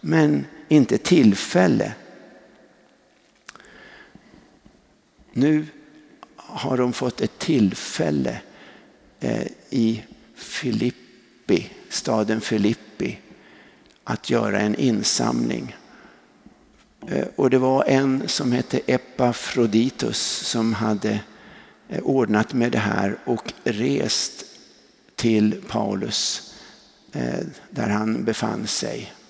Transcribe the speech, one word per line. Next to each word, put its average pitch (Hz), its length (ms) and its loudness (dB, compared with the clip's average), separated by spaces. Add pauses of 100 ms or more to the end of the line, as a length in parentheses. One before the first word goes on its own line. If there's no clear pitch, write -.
men 151 460 2 (220)
inte 131 300 6
tillfälle." 107 920 4 (3500)
Nu 151 340 2 (720)
har - 400 -6
de 123 160 2
fått 123 280 -4
ett - 180 0
tillfälle, 104 1000 0 (800)
eh, 113 260 -2 (240)
i 113 340 0 (300)
Filippi, - 1400 -4 (180)
staden 110 520 -2
Filippi, 113 760 -2 (880)
att - 260 -6
göra 110 300 2
en 107 140 0
insamling. 120 1000 0 (1300)
Eh, 180 180 -2 (100)
och 131 140 4
det 131 80 4
var 131 260 2
en 135 440 2
som 131 240 -2
hette 131 340 -2
Epafroditus 120 1400 0
som - 520 -2
hade, 107 460 -2 (680)
eh, - 140 -6
ordnat 110 500 2
med 120 200 0
det 120 60 0
här 101 460 0
och - 280 -4 (120)
rest 123 800 -2 (680)
till 107 540 2
Paulus, 104 840 -4 (580)
eh, 123 340 -4 (240)
där 113 180 -4
han 110 360 -2
befann 110 420 -4
sig 113 460 -6 (180)